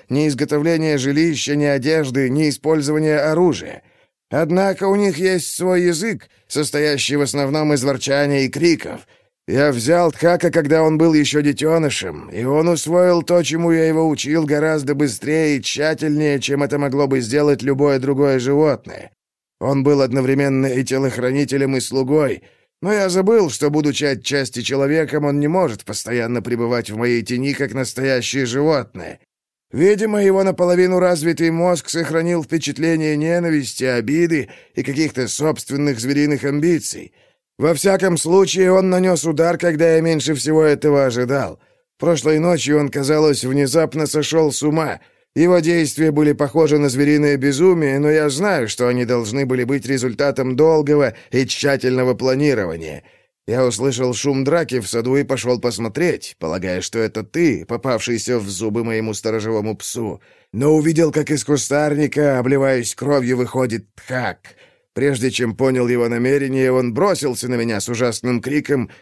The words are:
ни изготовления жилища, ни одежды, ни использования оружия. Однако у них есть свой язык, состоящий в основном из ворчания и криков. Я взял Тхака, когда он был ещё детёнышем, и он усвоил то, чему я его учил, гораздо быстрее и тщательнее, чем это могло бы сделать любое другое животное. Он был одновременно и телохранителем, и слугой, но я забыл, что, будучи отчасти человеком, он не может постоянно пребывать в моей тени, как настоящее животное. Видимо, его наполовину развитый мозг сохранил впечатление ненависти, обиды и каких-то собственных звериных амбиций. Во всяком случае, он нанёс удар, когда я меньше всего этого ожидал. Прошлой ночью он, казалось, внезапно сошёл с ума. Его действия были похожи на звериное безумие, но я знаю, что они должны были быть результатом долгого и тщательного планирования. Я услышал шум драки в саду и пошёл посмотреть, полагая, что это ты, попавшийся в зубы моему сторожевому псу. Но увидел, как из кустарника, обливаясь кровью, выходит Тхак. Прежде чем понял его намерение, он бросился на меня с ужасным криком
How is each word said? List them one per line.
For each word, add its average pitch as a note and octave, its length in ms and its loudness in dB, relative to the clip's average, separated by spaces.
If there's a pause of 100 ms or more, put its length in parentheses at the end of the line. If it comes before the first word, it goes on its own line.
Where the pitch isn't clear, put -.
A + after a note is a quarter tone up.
ни D3 180 0
изготовления D3+ 720 0
жилища, C#3+ 580 0
ни D3 100 2
одежды, C#3 640 0
ни D3 200 0
использования D3+ 720 0
оружия. D#3 640 0 (460)
Однако F#3 580 0
у G3 80 2
них G3 220 0
есть F#3 380 -2
свой F3+ 280 0
язык, F3 460 -2 (180)
состоящий D3 680 -2
в C#3+ 60 0
основном C#3+ 520 0
из B2+ 100 0
ворчания C#3 600 0
и B2 40 -2
криков. C#3 580 -2 (400)
Я C#3 240 2
взял D3+ 400 2
Тхака, E3+ 400 0
когда D#3+ 320 2
он D#3+ 140 2
был D#3+ 160 4
ещё D3 280 2
детёнышем, C#3+ 880 -2
и G#2+ 140 -8
он D3+ 240 2
усвоил F3 560 2
то, F3 200 2
чему E3 280 0
я D#3+ 160 2
его D#3+ 220 2
учил, D3+ 360 -2
гораздо D3 480 0
быстрее D3 640 0
и B2 60 -4
тщательнее, D3 800 -2
чем C#3 220 -2
это C#3+ 140 -2
могло C#3+ 300 0
бы C3+ 140 0
сделать C#3 400 0
любое C#3 380 2
другое C3+ 400 2
животное. C#3 720 -2 (500)
Он C3+ 220 0
был C#3+ 180 4
одновременно C3+ 640 0
и C3 180 -2
телохранителем, C3+ 960 0
и - 20 -2
слугой, C3 640 0 (380)
но F#3 100 -2
я G3+ 160 0
забыл, F#3+ 420 2
что, D3 200 -2
будучи D3 340 0
отчасти C#3 580 -4
человеком, C#3+ 640 -2
он C#3+ 160 0
не D3 80 0
может D#3 380 -2
постоянно A#2 560 -4
пребывать A#2 480 -2
в G#2+ 80 -10
моей A#2+ 260 0
тени, B2+ 300 -4
как B2 200 -4
настоящее C3 720 -2
животное. A#2 760 -2 (520)
Видимо, G#3 520 2
его G3 200 4
наполовину F3+ 560 2
развитый E3 520 2
мозг E3+ 380 0
сохранил E3 540 -2
впечатление D#3 760 -2
ненависти, D#3+ 680 -2
обиды C3 640 0 (260)
и D3 80 -2
каких-то C3+ 440 -2
собственных C#3+ 720 -4
звериных C#3+ 460 0
амбиций. D3 680 -2 (440)
Во D3+ 160 2
всяком F#3 440 2
случае, F#3 540 2
он F#3+ 180 4
нанёс F#3 360 2
удар, E3 320 0
когда E3 380 2
я D#3+ 60 4
меньше D#3 340 0
всего D#3 280 2
этого C#3+ 420 4
ожидал. B2 540 -2 (400)
Прошлой D#3 400 2
ночью D3+ 400 2
он, C#3+ 100 0
казалось, D3 540 2
внезапно C#3+ 640 0
сошёл D3+ 460 0
с - 100 -6
ума. D3+ 380 -2 (340)
Его F3 240 6
действия D#3+ 520 2
были D3 220 4
похожи D3+ 440 2
на D3 100 2
звериное D3 480 2
безумие, C#3 640 2
но D3 100 2
я D3+ 200 2
знаю, D3 400 -2
что B2 180 -2
они B2 180 0
должны A#2+ 400 -2
были B2 200 -2
быть C3+ 200 -2
результатом C3 720 -2
долгого D3 580 2 (180)
и B2+ 140 0
тщательного B2+ 680 0
планирования. G#2+ 880 -2 (440)
Я B2+ 180 0
услышал B2 480 -2
шум C3+ 300 -2
драки C3+ 380 0
в F#2 80 -8
саду A#2+ 260 -2
и C#3+ 80 2
пошёл B2 360 -2
посмотреть, A#2 800 -4
полагая, F2+ 440 -4
что - 180 -6
это A2 240 -4
ты, D3 420 0
попавшийся A#2+ 720 -4
в G2+ 100 -6
зубы G#2+ 340 -4
моему A2 300 -4
сторожевому A2 640 -4
псу. G#2 420 -8 (320)
Но C#3+ 240 2
увидел, D#3 380 2
как D3+ 180 -2
из C#3+ 140 -2
кустарника, D3 920 0
обливаясь C3 540 0
кровью, B2+ 440 0
выходит A#2+ 580 -2
Тхак. - 600 -8 (380)
Прежде B2+ 380 0
чем A2+ 240 -2
понял C3 320 0
его A#2+ 220 0
намерение, C3 640 0
он B2 200 0
бросился C#3+ 540 -2
на B2+ 80 -2
меня A2+ 240 -2
с - 80 -8
ужасным A#2+ 540 -2
криком C#3+ 480 -2 (120)